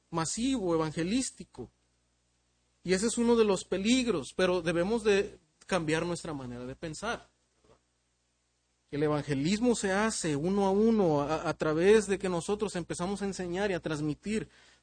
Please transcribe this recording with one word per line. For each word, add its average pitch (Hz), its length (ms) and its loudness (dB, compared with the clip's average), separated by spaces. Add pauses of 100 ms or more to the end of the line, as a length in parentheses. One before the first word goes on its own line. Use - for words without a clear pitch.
masivo, 190 640 0
evangelístico. 165 960 -2 (1120)
Y 175 100 2
ese 196 140 0
es 226 100 -2
uno 240 180 4
de 226 80 6
los 190 220 2
peligros, 202 680 0
pero 185 280 2
debemos 175 420 0
de 202 340 0 (280)
cambiar 165 400 0
nuestra 170 280 -6
manera 123 320 -10
de 131 120 -10
pensar. 175 520 -8 (1600)
El 147 140 -2
evangelismo 151 720 0
se 196 160 -2
hace 190 460 0
uno 196 280 0
a 190 60 2
uno 202 520 4
a, 156 260 -2
a 151 60 0
través 185 520 4
de 190 100 0
que 185 120 -2
nosotros 190 480 -2
empezamos 185 440 -4
a 202 40 -4
enseñar 185 440 -4
y 185 40 0
a 165 80 -2
transmitir 156 680 -4 (360)